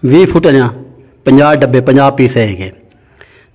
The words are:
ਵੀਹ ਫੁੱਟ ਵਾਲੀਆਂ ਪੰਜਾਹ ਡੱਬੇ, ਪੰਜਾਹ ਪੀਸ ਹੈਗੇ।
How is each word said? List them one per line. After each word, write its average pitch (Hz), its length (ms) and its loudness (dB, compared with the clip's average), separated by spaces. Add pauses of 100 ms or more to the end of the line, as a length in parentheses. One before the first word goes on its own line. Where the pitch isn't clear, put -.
ਵੀਹ 160 240 2
ਫੁੱਟ 170 180 -2
ਵਾਲੀਆਂ 135 240 2 (560)
ਪੰਜਾਹ 143 300 2
ਡੱਬੇ, 131 260 0
ਪੰਜਾਹ 139 300 0
ਪੀਸ 131 260 -2
ਹੈਗੇ। 98 340 -6 (840)